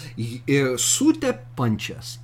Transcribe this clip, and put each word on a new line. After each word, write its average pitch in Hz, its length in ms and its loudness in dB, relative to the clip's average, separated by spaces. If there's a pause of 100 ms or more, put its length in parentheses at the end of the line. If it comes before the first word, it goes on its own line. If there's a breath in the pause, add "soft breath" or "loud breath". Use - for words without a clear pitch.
(140 loud breath)
i-, 117 300 -6
ir 139 340 2
sutepančias - 1500 0